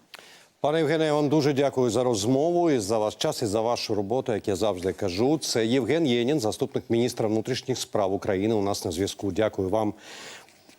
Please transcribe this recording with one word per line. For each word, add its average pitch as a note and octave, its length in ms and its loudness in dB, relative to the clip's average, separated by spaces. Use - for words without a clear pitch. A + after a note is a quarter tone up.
Пане D3 160 2
Євгене, D#3+ 280 2
я D3+ 80 2
вам D3 160 2
дуже D3 240 4
дякую C3 360 2
за A2+ 140 2
розмову C3+ 680 2
і C3 80 2
за A2 180 0
ваш G#2+ 180 0
час, - 260 -2
і B2+ 40 0
за G#2+ 160 0
вашу A2+ 340 -2
роботу, A2+ 380 -2
як G2 140 -4
я G2+ 80 0
завжди F#2 380 0
кажу. G#2 440 0
Це A#2 280 -2
Євген C3+ 420 2
Єнін, B2 320 2
заступник A2 500 -4
міністра A#2 380 0
внутрішніх A2+ 500 -2
справ G2 360 -2
України, G2+ 420 0
у G#2 60 0
нас G2+ 240 -2
на G2 60 -2
зв'язку. F#2+ 400 -4
Дякую G2 380 -2
вам G#2+ 240 0